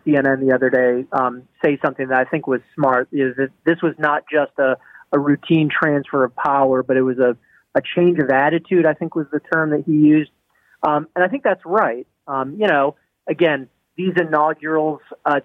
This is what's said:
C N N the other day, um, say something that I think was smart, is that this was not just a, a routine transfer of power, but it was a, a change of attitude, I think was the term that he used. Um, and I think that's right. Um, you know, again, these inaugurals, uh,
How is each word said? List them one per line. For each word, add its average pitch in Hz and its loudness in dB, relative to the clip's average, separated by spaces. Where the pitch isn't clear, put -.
C 147 2
N 139 2
N 135 0
the 131 4
other 127 2
day, 127 0
um, 127 -4
say 147 0
something 139 -4
that 131 0
I 127 2
think 156 -4
was 127 -2
smart, 131 0
is 131 -2
that 135 -2
this 165 0
was 160 0
not 151 -2
just 147 -2
a, 131 0
a 143 0
routine 147 0
transfer 143 -2
of 123 -2
power, 139 0
but 127 -2
it 131 2
was 127 -2
a, 123 2
a 139 2
change 175 2
of 131 0
attitude, 156 2
I 156 4
think 160 -8
was 156 -4
the 147 -4
term 160 0
that 147 -2
he 165 -2
used. 151 4
Um, 151 -2
and 180 2
I - -4
think 262 -6
that's 190 -2
right. 160 -2
Um, 135 -6
you 208 0
know, 143 0
again, 151 -2
these 185 -2
inaugurals, 156 -2
uh, 143 0